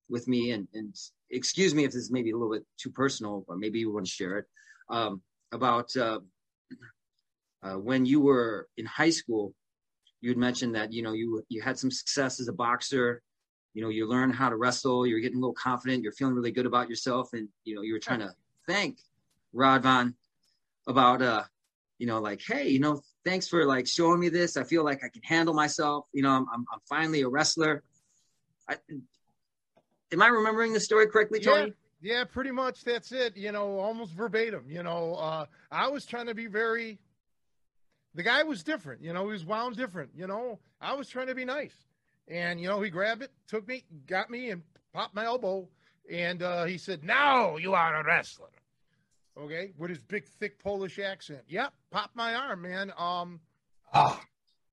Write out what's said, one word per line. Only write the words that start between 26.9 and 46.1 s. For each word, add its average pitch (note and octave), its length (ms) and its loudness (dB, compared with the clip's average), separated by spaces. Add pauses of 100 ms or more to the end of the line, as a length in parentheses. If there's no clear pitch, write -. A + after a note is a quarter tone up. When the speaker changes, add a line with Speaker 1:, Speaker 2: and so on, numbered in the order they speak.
Speaker 1:
a B2+ 60 2
wrestler." D3+ 540 2 (840)
I, D3+ 80 -4 (1400)
am F3 100 4
I A3+ 60 12
remembering A3 440 4
the G#3+ 80 2
story G#3+ 280 6
correctly, G#3+ 340 2
Speaker 2:
Yeah. G#3+ 80 6
Speaker 1:
Tony? G#3 220 6 (280)
Speaker 2:
Yeah, A#3 240 -2
pretty C4 280 -6
much. B3+ 320 -4
That's A#3+ 260 -4
it. A#3+ 260 -2
You G3+ 140 -6
know, G3+ 280 -2
almost G#3+ 340 -4
verbatim. G#3+ 560 -2
You F3 160 -8
know, E3+ 300 -2
uh, D#3 320 -4 (260)
I F#3+ 160 0
was C#4 180 -6
trying A#3+ 200 -8
to A#3 80 -6
be A3+ 120 -8
very, A3+ 520 -2 (1160)
the E3 80 -6
guy B3+ 220 4
was B3+ 180 -4
different. D3 400 -8
You E3 100 -10
know, F#3 140 -4
he G#3+ 60 -6
was F#3 120 -10
wound A3 320 -4
different. F3+ 400 -8
You F3+ 120 -10
know, A3 320 -8 (200)
I G#3+ 140 -6
was C#4 140 -8
trying B3+ 180 -8
to C4 80 -6
be B3+ 100 -6
nice. B3+ 300 -8 (540)
And, F3 320 -4
you F3+ 80 -4
know, G3+ 120 0
he G#3 100 -4
grabbed G#3+ 320 -2
it, C4+ 100 -14 (160)
took G#3+ 180 -6
me, B3+ 180 -10 (220)
got F#3 240 -4
me, A#3+ 200 -8
and F3 120 -8 (300)
popped G3 220 -6
my G#3+ 100 -4
elbow. G3 420 -2 (420)
And, F3 340 -4